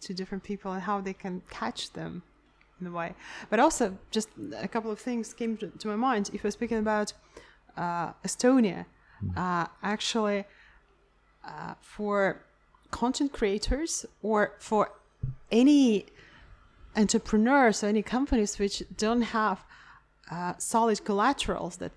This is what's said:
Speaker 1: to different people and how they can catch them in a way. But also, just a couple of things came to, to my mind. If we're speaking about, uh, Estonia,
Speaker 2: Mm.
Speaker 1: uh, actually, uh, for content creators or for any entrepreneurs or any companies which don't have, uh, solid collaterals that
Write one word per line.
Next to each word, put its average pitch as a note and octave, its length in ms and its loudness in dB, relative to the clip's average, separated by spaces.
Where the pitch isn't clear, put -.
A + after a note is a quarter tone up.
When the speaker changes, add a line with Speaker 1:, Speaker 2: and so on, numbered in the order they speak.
Speaker 1:
to - 120 -10
different F#3 300 -8
people G3 280 -8
and F#3 120 -6
how G3+ 180 -2
they F#3+ 120 -6
can F#3 360 -8
catch - 440 -8
them E3 280 -10
in F3 80 -10
a F3 40 -10
way. E3+ 240 -8
But A3 100 2
also, A#3+ 380 2
just A3 180 -2
a - 120 -6
couple A3 240 -4
of G#3 80 -6
things A#3 340 -6
came A3+ 240 -4
to, G#3 100 -8
to - 200 -12
my G#3 80 -4
mind. A3 380 0
If G3+ 100 -8
we're G#3 80 -2
speaking A3+ 260 -4
about, G#3+ 360 0
uh, E3+ 360 -4
Estonia, A3+ 640 4
Speaker 2:
Mm. F#2+ 120 -4
Speaker 1:
uh, F3 300 0
actually, G#3 640 -2
uh, D#3 380 -12
for G3+ 600 0
content B3+ 420 0
creators B3 720 -2
or G#3 380 2
for - 320 0
any B3+ 540 6
entrepreneurs A3 880 4
or G#3+ 40 0
any G#3 140 2
companies A#3+ 580 0
which G3+ 240 -2
don't A#3 260 2
have, G#3+ 420 0
uh, F3 260 -6
solid A3+ 480 2
collaterals G3+ 720 0
that F3 200 -8